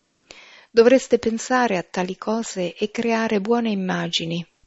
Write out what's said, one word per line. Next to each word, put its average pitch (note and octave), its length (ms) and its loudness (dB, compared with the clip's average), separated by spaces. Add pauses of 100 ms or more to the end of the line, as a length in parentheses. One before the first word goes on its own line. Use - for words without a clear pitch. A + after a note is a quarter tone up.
(720)
Dovreste A#3 460 6
pensare A#3 560 0
a E3+ 80 -4
tali F#3 340 -6
cose G#3+ 560 -4
e - 180 -4
creare A3+ 500 0
buone A3+ 300 0
immagini. F3 760 -4 (220)